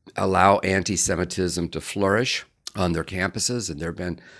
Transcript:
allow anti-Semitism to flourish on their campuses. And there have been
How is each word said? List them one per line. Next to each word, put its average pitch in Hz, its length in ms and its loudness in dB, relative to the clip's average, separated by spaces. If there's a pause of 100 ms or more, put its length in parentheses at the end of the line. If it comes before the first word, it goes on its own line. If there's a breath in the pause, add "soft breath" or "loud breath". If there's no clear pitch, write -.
(160)
allow 98 440 6
anti-Semitism 90 1080 0
to 76 140 -8
flourish 101 640 0 (280)
on 90 180 0
their 80 120 -2
campuses. 95 640 -2
And 73 100 -8
there 82 120 -4
have 82 60 -8
been 87 240 -6 (200 loud breath)